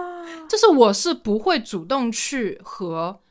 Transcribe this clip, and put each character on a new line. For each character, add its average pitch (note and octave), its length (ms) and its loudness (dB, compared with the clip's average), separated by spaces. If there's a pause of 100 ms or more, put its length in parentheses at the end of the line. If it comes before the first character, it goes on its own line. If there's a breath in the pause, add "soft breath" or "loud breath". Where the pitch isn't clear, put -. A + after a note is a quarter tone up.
<laughs> E4+ 400 -16
就 G#4+ 100 0
是 A4+ 100 6
我 B3 260 8
是 E4 200 0
不 G#3+ 240 -2
会 D#4+ 220 0
主 F#3+ 240 -8
动 A#3+ 260 -4
去 A3+ 540 -4
和 E3+ 560 -8 (120)